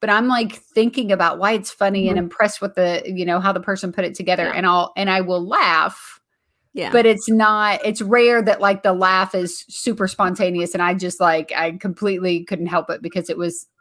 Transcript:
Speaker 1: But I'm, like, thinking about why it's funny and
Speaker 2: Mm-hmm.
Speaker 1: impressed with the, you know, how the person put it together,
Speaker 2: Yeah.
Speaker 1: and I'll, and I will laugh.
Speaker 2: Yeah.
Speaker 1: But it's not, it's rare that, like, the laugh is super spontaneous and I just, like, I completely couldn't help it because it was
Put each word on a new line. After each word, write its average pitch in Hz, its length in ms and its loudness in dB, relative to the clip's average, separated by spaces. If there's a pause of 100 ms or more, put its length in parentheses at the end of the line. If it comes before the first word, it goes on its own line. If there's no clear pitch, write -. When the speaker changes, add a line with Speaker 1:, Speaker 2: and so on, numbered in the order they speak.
Speaker 1:
But 202 80 -2
I'm, 214 180 2
like, 240 280 0
thinking 226 560 -2
about 170 280 2
why 208 140 2
it's 202 180 -4
funny 196 380 0
and 190 80 0
Speaker 2:
Mm-hmm. 175 80 0
Speaker 1:
impressed 208 360 -2
with 196 140 -6
the, 175 300 0
you 180 200 -6
know, 175 140 0
how 190 140 2
the 185 60 -4
person 190 320 -4
put 185 140 -4
it - 100 -6
together, 180 300 0
Speaker 2:
Yeah. - 80 -4
Speaker 1:
and 185 120 -2
I'll, 175 300 2
and 196 140 -2
I 190 120 2
will 175 240 -2
laugh. 185 720 0 (540)
Speaker 2:
Yeah. 175 180 -6
Speaker 1:
But 240 140 6
it's 220 240 2
not, 214 560 2
it's 214 160 -4
rare 233 400 4
that, 202 200 2
like, 196 220 2
the 190 100 4
laugh 185 420 2
is 180 240 -4 (100)
super 220 380 -4
spontaneous 180 640 -2
and 180 100 -2
I 180 100 2
just, 180 280 -4
like, 160 340 2
I 165 160 -2
completely 180 720 -2
couldn't 175 240 -6
help 165 220 -2
it 165 120 -8
because 170 280 -6
it 170 80 -6
was 175 280 -6 (160)